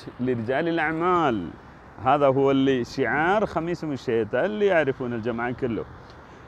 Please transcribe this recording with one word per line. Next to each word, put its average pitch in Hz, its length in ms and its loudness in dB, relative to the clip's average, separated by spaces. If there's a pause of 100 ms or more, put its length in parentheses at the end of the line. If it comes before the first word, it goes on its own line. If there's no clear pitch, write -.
(200)
لرجال 127 480 -2
الأعمال. 160 800 0 (580)
هذا 139 220 4
هو 135 240 4
اللي 135 320 2
شعار 147 640 0
خميس 170 380 -4
مشيت، 120 520 -2
اللي 123 300 0
يعرفون 131 480 2
الجماعة 120 380 -4
كله. 120 340 -4 (640)